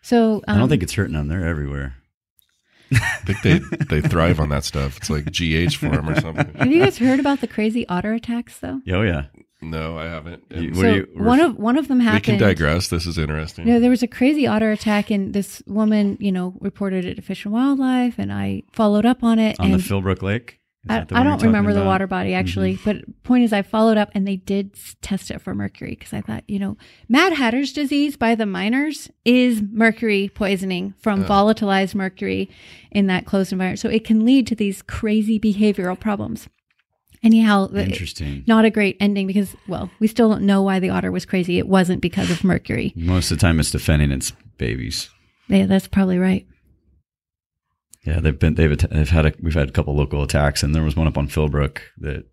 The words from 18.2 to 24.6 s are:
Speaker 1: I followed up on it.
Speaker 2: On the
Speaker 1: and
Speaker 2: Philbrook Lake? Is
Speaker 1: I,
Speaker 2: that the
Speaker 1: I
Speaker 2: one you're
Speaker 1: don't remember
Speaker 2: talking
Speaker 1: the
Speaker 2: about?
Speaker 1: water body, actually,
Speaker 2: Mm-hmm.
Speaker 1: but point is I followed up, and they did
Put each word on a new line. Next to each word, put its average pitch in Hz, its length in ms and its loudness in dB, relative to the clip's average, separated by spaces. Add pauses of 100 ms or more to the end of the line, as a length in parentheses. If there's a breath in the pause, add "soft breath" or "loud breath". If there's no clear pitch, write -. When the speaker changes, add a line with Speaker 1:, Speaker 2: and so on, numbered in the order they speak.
Speaker 1:
I 196 320 -6 (100)
followed 214 340 2
up 240 180 2
on 226 140 4
it. 220 200 0
Speaker 2:
On - 120 2
the 190 60 4
Speaker 1:
and 185 60 2
Speaker 2:
Philbrook 180 400 0
Lake? 104 380 -4 (240)
Is 101 60 -10
Speaker 1:
I, 220 80 0
Speaker 2:
that - 100 -6
the - 60 -6
Speaker 1:
I 240 60 2
Speaker 2:
one 262 80 4
you're 294 100 0
Speaker 1:
don't 226 80 0
remember 208 240 4
Speaker 2:
talking 202 60 2
Speaker 1:
the 196 40 2
Speaker 2:
about? 196 120 0
Speaker 1:
water 190 140 0
body, 185 280 -4
actually, 185 420 -2
Speaker 2:
Mm-hmm. - 140 -14
Speaker 1:
but - 320 -8
point 247 200 4
is 220 120 2
I 196 80 0
followed 220 340 2
up, 208 180 0
and 196 140 -2
they 196 80 -2
did 196 380 -4